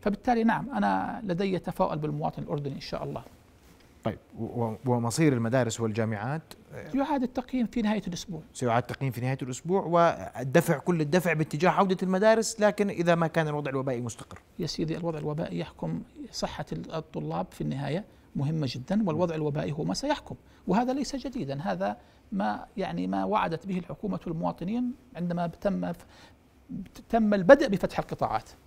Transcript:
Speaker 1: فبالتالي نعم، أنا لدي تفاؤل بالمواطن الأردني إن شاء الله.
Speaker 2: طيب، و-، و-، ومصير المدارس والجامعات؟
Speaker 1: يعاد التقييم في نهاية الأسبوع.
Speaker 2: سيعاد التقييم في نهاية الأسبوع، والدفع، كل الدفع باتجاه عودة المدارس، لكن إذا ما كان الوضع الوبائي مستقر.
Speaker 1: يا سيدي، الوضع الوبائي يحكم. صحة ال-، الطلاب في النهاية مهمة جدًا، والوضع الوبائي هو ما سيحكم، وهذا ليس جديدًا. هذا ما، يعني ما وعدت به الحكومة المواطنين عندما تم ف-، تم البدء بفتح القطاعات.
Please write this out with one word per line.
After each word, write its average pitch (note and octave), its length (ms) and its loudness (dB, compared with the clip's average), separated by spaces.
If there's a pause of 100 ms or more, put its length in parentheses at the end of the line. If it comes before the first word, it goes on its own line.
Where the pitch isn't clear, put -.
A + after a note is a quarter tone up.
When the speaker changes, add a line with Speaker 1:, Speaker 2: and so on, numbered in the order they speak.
Speaker 1:
فبالتالي A3 420 0
نعم، A3 260 2
أنا G3+ 540 0
لدي F#3 360 0
تفاؤل F3 380 0
بالمواطن D3+ 460 -4
الأردني C#3+ 320 -4
إن D3 60 -10
شاء - 220 -6
الله. C#3+ 200 -8 (800)
Speaker 2:
طيب، A2+ 140 -2 (220)
و-، A2+ 40 -4
و-، A2+ 420 -2
ومصير B2 480 4
المدارس A#2 460 2
والجامعات؟ A2 760 -2 (400)
Speaker 1:
يعاد C#4 300 0
التقييم B3 420 -2
في A#3 160 -2
نهاية G#3+ 260 2
الأسبوع. E3+ 340 -8 (120)
Speaker 2:
سيعاد A#2+ 280 2
التقييم C3+ 300 -4
في A#2 100 -6
نهاية C3 200 0
الأسبوع، D#3 420 -2
والدفع، D#3+ 920 4
كل E3+ 240 0
الدفع E3 320 2
باتجاه D#3 360 2
عودة F#3 340 4
المدارس، G#3+ 560 4
لكن G#3 300 4
إذا F3 260 4
ما E3 120 2
كان D#3+ 200 2
الوضع D3 240 -2
الوبائي C3 300 0
مستقر. - 400 -10 (180)
Speaker 1:
يا D#3+ 80 -2
سيدي، D#3+ 300 -2
الوضع E3 220 -4
الوبائي D3+ 400 -4
يحكم. - 420 -6 (300)
صحة - 400 -6
ال-، E3 240 -10
الطلاب D#3+ 560 -6
في - 100 -10
النهاية D3 440 -4 (300)
مهمة D3+ 340 0
جدًا، F#3+ 380 0
والوضع E3 280 0
الوبائي D3+ 360 -2
هو D3+ 120 -4
ما E3+ 100 0
سيحكم، - 420 -4 (320)
وهذا A#3+ 260 2
ليس C#4 220 -4
جديدًا. F3+ 460 -6
هذا G3 360 -2 (340)
ما، G#3 340 -2 (120)
يعني F3+ 300 -2
ما G3 160 0
وعدت F#3+ 440 0
به F#3 120 -2
الحكومة F#3 480 -6
المواطنين F3 680 -2 (220)
عندما F3 320 -2
تم F3+ 460 -2
ف-، - 120 -14 (1040)
تم A3 240 4
البدء A#3 340 8
بفتح F#3+ 320 0
القطاعات. A2+ 500 -4 (180)